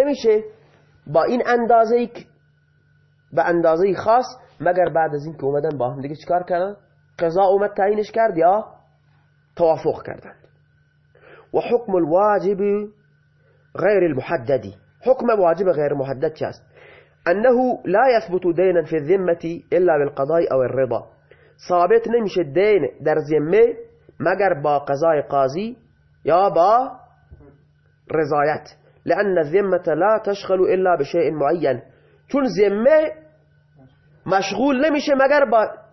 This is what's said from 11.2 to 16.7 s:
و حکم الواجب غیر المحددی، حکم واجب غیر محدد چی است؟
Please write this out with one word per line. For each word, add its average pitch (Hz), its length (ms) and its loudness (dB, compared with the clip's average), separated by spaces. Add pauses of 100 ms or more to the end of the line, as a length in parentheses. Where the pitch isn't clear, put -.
و 131 60 0
حکم 226 360 -4
الواجب 185 600 0 (1160)
غیر 190 280 2
المحددی، 131 720 -4 (300)
حکم 247 220 0 (120)
واجب 180 320 2
غیر 147 220 0
محدد 139 400 -4
چی 135 120 -8
است؟ - 200 -12 (600)